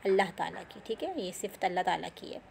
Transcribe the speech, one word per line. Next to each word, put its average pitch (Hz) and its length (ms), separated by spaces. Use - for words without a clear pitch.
अल्लाह 190 240
ताला - 320
की, - 240
ठीक - 160
है। 339 180
ये 180 120
सिफ़त - 320
अल्लाह 180 200
ताला 170 240
की - 180
है। - 140